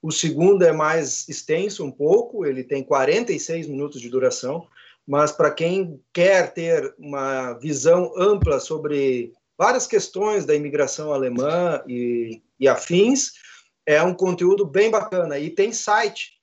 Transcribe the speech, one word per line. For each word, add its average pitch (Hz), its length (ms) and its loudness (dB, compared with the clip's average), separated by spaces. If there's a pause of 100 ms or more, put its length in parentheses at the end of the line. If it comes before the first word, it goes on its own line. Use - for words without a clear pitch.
o 160 80 -6
segundo 170 540 2
é 165 80 8
mais 151 560 -2
extenso 165 560 -6
um 135 80 -8
pouco, 185 540 0
ele 131 180 -4
tem 139 180 -4
quarenta 151 520 0
e 147 60 -4
seis 165 280 -8
minutos 143 320 -8
de 120 100 -14
duração, 127 560 -2 (400)
mas 147 280 0
pra 151 180 2
quem 170 480 -4 (140)
quer 180 400 4
ter 165 440 -2
uma 135 580 -6
visão 156 640 2
ampla 185 440 2
sobre 139 720 -2 (240)
várias 240 280 2
questões 202 600 -2
da 151 100 2
imigração 147 580 -2
alemã 139 720 -2
e, 120 560 -6 (160)
e 135 120 4
afins, 202 640 2 (520)
é 151 160 4
um 180 120 2
conteúdo 180 520 2
bem 190 240 2
bacana. 180 480 -2
E 151 120 -6
tem 214 240 0
site. 214 680 -2